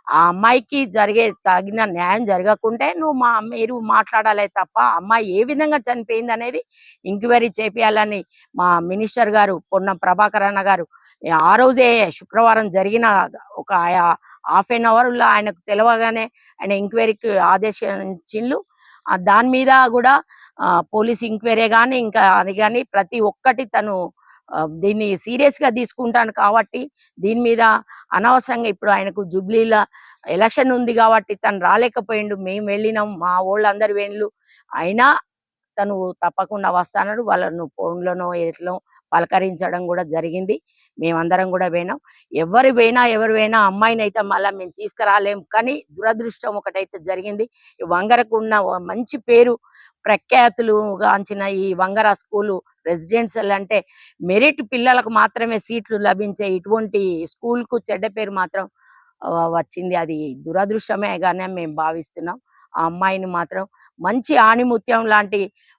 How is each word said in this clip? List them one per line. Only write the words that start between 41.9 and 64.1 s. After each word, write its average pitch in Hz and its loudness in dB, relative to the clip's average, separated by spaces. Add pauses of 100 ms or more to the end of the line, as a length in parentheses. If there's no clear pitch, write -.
ఎవరు 202 2
పోయినా, 240 4
ఎవరు 220 0
పోయినా 220 2
అమ్మాయిని 214 2
అయితే 214 -2
మళ్ళీ 196 0
మేము 185 -10
తీసుకురాలేం. 202 0
కానీ 226 -2
దురదృష్టం 220 -4
ఒకటైతే 190 -8
జరిగింది. 190 -6 (380)
ఈ - -10
వంగరకు 220 2
ఉన్న 220 0
ఓ 185 -2
మంచి 190 -8
పేరు 240 4 (460)
ప్రఖ్యాతులు 214 2
గాంచిన 202 0
ఈ 196 -4
వంగర 202 0
స్కూలు 202 -4 (240)
రెసిడెన్షియల్ 196 -2
అంటే 196 -2 (360)
మెరిట్ 226 2
పిల్లలకు 247 0
మాత్రమే 226 0
సీట్లు 220 -6
లభించే 202 -2
ఇటువంటి 190 -2
స్కూల్కు 240 -6 (120)
చెడ్డ 190 -6
పేరు 202 -8
మాత్రం, 190 -6 (540)
ఆ, - -8 (180)
వచ్చింది. 175 -4
అది 156 -6 (120)
దురదృష్టమే 202 -4
గానే 180 -2
మేము 170 -10
భావిస్తున్నాం. 160 -8 (360)
ఆ 165 0
అమ్మాయిని 190 -2
మాత్రం 185 -6 (320)
మంచి 233 -2